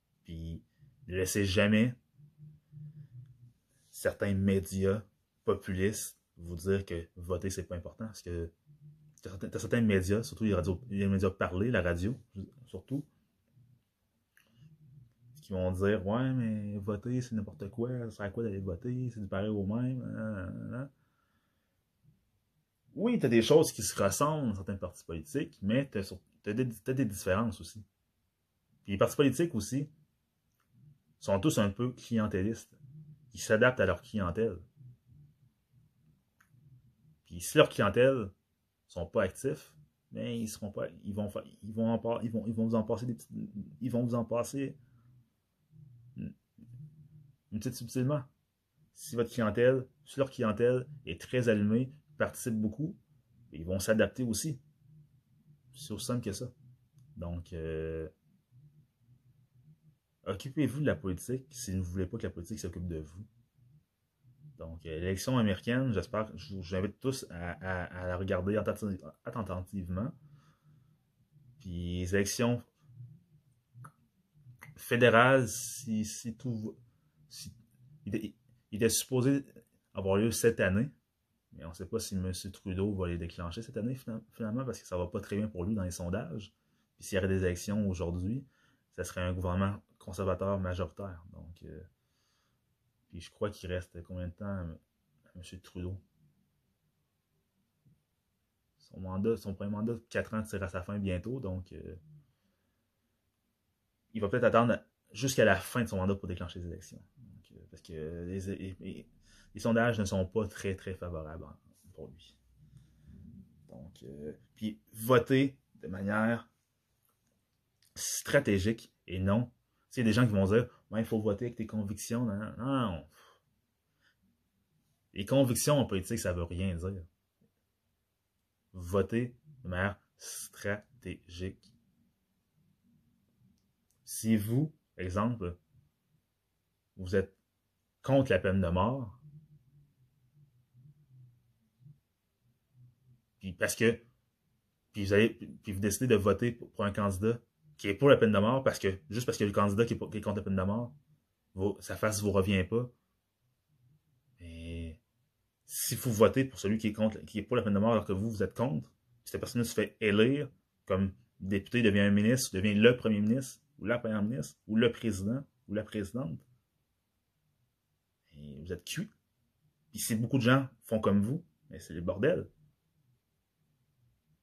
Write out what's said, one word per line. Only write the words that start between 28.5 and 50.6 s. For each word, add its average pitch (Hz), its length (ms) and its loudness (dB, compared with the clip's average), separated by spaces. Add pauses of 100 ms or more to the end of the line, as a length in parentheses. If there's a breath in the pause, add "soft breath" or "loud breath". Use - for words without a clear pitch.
Puis 98 80 -6
les 95 60 0
partis - 180 4
politiques 147 380 4
aussi 127 340 -2 (1300)
sont 98 220 0
tous 151 180 2
un 101 120 4
peu 123 220 -2
clientélistes. 107 880 -2 (560)
Ils - 60 -12
s'adaptent 113 400 4
à 98 60 4
leur 92 160 2
clientèle. 98 560 -2 (2750)
Puis 87 160 -14
si - 180 -2
leur 147 100 10
clientèle 113 600 4 (560)
sont 87 200 -8
pas 110 160 0
actifs, 135 520 -4 (360)
ben 113 180 -8
ils 117 200 -4
seront 101 220 -10
pas, 120 180 -6 (160)
ils 101 100 -6
vont 104 140 -4
fa-, - 160 -8 (180)
ils 107 100 -12
vont 113 180 0
en 113 80 2
par-, 117 240 -4
ils 110 80 -4
vont, 107 160 -4
ils 113 80 -2
vont 113 120 0
vous 113 80 0
en 110 80 4
passer 117 240 -2
des 117 80 -4
petites, - 160 -18 (500)
ils 131 100 -4
vont 123 120 0
vous 117 120 0
en 120 100 0
passer 135 520 -4 (1400 soft breath)
une, - 160 -8 (1200)
une 107 60 -4
petite 127 160 -4
subtilement. 127 480 -2 (720)
Si - 200 -14
votre 117 160 0
clientèle, 120 560 4 (200)
si - 120 -14
leur 135 120 2
clientèle 120 560 2 (180)